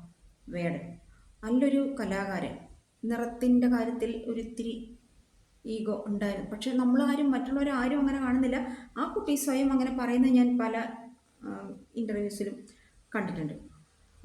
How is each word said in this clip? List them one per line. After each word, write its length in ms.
വേടൻ 500
നല്ലൊരു 560
കലാകാരൻ, 580
നിറത്തിൻ്റെ 640
കാര്യത്തിൽ 580
ഒരിത്തിരി 680
ഈഗോ 400
ഉണ്ടായിരുന്നു. 440
പക്ഷെ 220
നമ്മളാരും, 580
മറ്റുള്ളവരാരും 680
അങ്ങനെ 180
കാണുന്നില്ല. 400
ആ 140
കുട്ടി 240
സ്വയം 360
അങ്ങനെ 260
പറയുന്നത് 340
ഞാൻ 260
പല, 180
ആ, 260
ഇന്റർവ്യൂസിലും 640
കണ്ടിട്ടുണ്ട്. 380